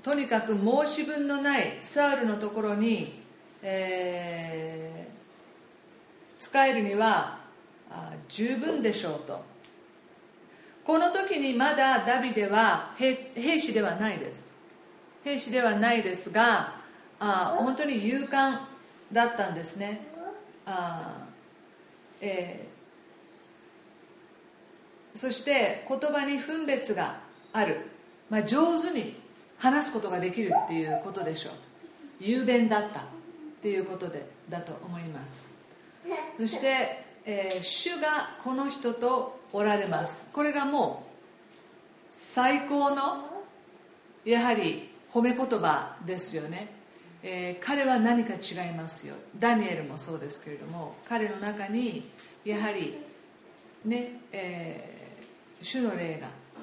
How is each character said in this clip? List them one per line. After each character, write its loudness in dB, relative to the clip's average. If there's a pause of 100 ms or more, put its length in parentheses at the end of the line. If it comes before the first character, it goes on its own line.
と 0
に 0
か 4
く 0
申 4
し -2
分 -2
の 0
な 4
い -2
サ 2
ウ 0
ル 2
の 2
と -4
こ -2
ろ 0
に、 0 (380)
え -4 (1300)
ー、 -18
使 4
え 4
る 2
に 0
は、 2 (500)
あ、 -12 (160)
十 -2
分 0
で 4
し -2
ょ -2
う -8
と。 -10 (1400)
こ 4
の 6
時 0
に 2
ま 4
だ 4
ダ 4
ビ 0
デ 2
は 4
兵-、 0
兵 2
士 0
で 4
は 0
な 0
い -6
で -8
す。 -14 (720)
兵 -2
士 -4
で 4
は 4
な 6
い 4
で 0
す -4
が、 6 (440)
あ、 2
本 2
当 0
に 0
勇 0
敢 2 (520)
だ 6
っ -2
た 0
ん -4
で -6
す -8
ね。 -6 (600)
あ、 -6 (960)
え -6 (2500)
ー、 -10
そ -2
し -4
て 4
言 0
葉 2
に 0
分 -4
別 0
が -2 (360)
あ 4
る。 0 (500)
ま 2
あ、 4
上 4
手 0
に -6 (340)
話 4
す -2
こ -2
と -4
が 0
で 0
き -2
る 2
っ 4
て -4
い 0
う 0
こ -8
と -4
で -2
し -6
ょ -10
う。 -14 (680)
雄 2
弁 6
だ 4
っ -4
た -10
っ -10 (600)
て 0
い 2
う -2
こ -8
と -8
で、 -10 (220)
だ -8
と -12 (120)
思 -10
い -10
ま -12
す。 -12 (880)
そ -2
し -4
て、 2 (200)
え -4
ー、 -2
「主 -2
が 0
こ -2
の 0
人 -4
と 0 (120)
お 0
ら 4
れ 0
ま 0
す」。 -8
こ 0
れ 2
が 0
も 0
う -20
最 2
高 2
の、 -4 (800)
や 4
は 4
り -2 (200)
褒 4
め 4
言 0
葉 2 (100)
で -4
す -4
よ -4
ね。 -10 (540)
え -6
ー、 -12
「彼 2
は 6
何 6
か -4
違 -6
い -6
ま -8
す -8
よ」。 -12 (220)
ダ 4
ニ 2
エ -2
ル -6
も -10
そ -6
う -8
で -10
す -12
け -12
れ -10
ど -14
も、 -10 (140)
彼 0
の -4
中 -6
に -4 (360)
や -2
は -2
り -4 (840)
ね、 -2 (100)
え -10 (440)
ー、 -14
主 -2
の 0
霊 -4
が、 -12 (340)